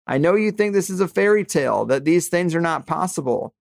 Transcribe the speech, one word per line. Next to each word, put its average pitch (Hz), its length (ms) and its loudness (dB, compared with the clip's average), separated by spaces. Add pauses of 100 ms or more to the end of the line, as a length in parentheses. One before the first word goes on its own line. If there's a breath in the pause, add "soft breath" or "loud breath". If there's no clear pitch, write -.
I 131 100 -2
know 165 200 2
you 214 160 0
think 208 200 -2
this 196 160 0
is 185 120 -4
a 190 80 0
fairy 202 360 2
tale, 117 420 0
that 131 180 0
these 170 240 2
things 175 260 0
are 165 60 0
not 165 260 -2
possible. 156 680 -4 (220)